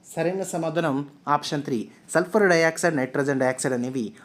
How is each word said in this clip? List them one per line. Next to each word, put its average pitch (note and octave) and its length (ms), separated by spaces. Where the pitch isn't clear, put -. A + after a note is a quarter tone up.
సరైన F3+ 260
సమాధానం D#3+ 640
ఆప్షన్ D3 340
త్రీ A2+ 260
సల్ఫర్ F3+ 380
డయాక్సైడ్, E3 480
నైట్రోజన్ C3+ 440
డయాక్సైడ్ B2+ 340
అనేవి B2 380